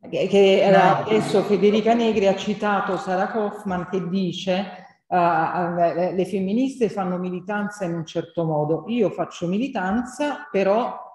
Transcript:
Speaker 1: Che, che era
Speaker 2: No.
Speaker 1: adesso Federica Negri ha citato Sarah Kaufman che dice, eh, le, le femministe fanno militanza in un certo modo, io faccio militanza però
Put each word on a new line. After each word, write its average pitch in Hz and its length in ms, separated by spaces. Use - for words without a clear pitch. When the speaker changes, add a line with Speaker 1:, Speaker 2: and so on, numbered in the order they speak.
Speaker 1:
Che, 170 200
che 196 320
era 190 400
Speaker 2:
No. - 60
Speaker 1:
adesso 214 360
Federica 208 500
Negri 220 360
ha 190 80
citato 196 600
Sarah 185 320
Kaufman 202 600
che 175 180
dice, 185 440
eh, 180 80
le, 170 960
le 180 140
femministe 214 640
fanno 180 300
militanza 185 680
in 170 100
un 165 120
certo 170 380
modo, 156 420
io 214 240
faccio - 380
militanza 233 1040
però 196 460